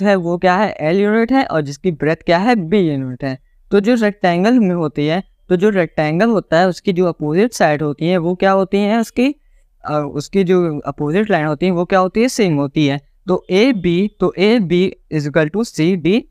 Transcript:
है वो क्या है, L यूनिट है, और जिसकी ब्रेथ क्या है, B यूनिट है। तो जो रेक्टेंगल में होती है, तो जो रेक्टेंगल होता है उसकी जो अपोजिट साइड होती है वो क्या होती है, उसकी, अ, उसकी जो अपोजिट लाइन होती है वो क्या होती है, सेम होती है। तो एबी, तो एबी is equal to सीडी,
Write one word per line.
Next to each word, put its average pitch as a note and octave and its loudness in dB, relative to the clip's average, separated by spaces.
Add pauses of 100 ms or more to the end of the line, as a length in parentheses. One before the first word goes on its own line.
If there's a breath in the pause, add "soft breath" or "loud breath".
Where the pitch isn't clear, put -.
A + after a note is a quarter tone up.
है G3+ 2
वो F3 -2
क्या F3+ 2
है, G3+ -2
L D#3 0
यूनिट G#3+ 0
है, C4+ 2
और D#3 -2
जिसकी C#3+ -4
ब्रेथ D3+ -2
क्या E3+ 0
है, A#3 2
B E3+ -2
यूनिट C#3 -2
है। C3 -6 (320)
तो G3 4
जो A3 2
रेक्टेंगल G#3 0
में F#3 2
होती D3+ -4
है, F3 -2 (260)
तो G#3 4
जो F#3+ 2
रेक्टेंगल E3+ 0
होता F3 0
है F#3 4
उसकी F#3 -2
जो F3+ 0
अपोजिट E3+ -2
साइड D3+ 0
होती D3+ -4
है F#3 2
वो F3 -2
क्या G3 2
होती F#3+ 0
है, G#3 0
उसकी, B3 -2 (500)
अ, D3 -4
उसकी F#3+ -2
जो F3 0
अपोजिट D#3+ -4
लाइन D#3 0
होती D#3 -2
है F#3+ 2
वो F3 -2
क्या F#3+ 0
होती F#3 0
है, B3 2
सेम F#3+ 0
होती C#3+ 0
है। C#3 -2 (260)
तो F3+ -2
एबी, F#3+ 0
तो - 0
एबी F#3 2 (180)
is D3+ -4
equal D3+ 0
to A3+ -2
सीडी, F3 0 (120)